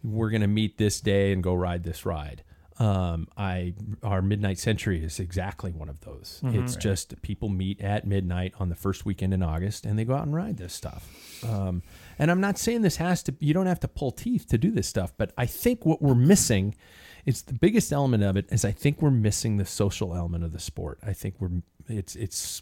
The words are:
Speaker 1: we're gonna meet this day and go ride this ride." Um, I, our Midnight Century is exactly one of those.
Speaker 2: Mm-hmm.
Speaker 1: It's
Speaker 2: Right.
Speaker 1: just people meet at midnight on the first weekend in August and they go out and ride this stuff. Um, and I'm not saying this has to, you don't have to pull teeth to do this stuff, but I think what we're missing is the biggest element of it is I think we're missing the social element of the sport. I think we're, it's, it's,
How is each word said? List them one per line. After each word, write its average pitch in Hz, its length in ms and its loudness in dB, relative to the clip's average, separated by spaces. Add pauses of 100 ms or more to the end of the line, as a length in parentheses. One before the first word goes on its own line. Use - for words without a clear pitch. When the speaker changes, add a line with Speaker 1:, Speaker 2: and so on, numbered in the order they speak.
Speaker 1:
we're 110 280 0
gonna 107 160 4
meet 107 320 2
this 104 200 4
day 98 320 4
and 92 120 0
go 90 100 2
ride 87 300 0
this 82 240 -8
ride." 73 360 -6 (360)
Um, 92 480 2 (100)
I, 90 360 -2 (300)
our 98 180 0
Midnight 98 380 2
Century 95 440 0
is 80 160 -6
exactly 90 520 -4
one 80 180 -10
of 76 120 -14
those. - 420 -16
Speaker 2:
Mm-hmm. 123 200 0
Speaker 1:
It's 123 100 -4
Speaker 2:
Right. - 80 -8
Speaker 1:
just - 420 -2
people 104 260 -4
meet 95 320 -2
at 101 240 -2
midnight 92 540 0
on 90 100 -2
the 85 60 -4
first - 300 -4
weekend 95 280 -2
in 92 80 2
August 87 440 -2
and 104 120 -2
they 110 80 -2
go 127 80 0
out 143 140 -2
and 147 80 -2
ride 180 220 -4
this 87 160 -12
stuff. - 680 -14
Um, 98 380 -2 (380)
and 151 100 4
I'm 180 100 4
not 196 200 0
saying 233 240 0
this 175 140 4
has 175 260 0
to, 135 160 -4
you 147 160 2
don't 185 100 2
have 180 140 2
to - 80 -4
pull - 240 -4
teeth - 380 -2
to 117 100 4
do 165 100 4
this 180 180 0
stuff, - 300 -2
but 107 220 -2
I 123 80 0
think - 400 0
what 160 160 2
we're 135 100 6
missing 120 640 6 (500)
is - 160 0
the - 140 -8
biggest 196 360 4
element 131 320 4
of 98 140 4
it 98 140 0
is - 120 2
I 101 100 0
think - 280 0
we're 151 80 4
missing 107 480 2
the 98 80 0
social 98 500 -2
element 85 280 -4
of 82 100 -6
the 82 60 -10
sport. - 440 -10
I 101 100 -4
think - 260 -6
we're, 87 240 -2 (240)
it's, 107 280 -6
it's, - 460 -8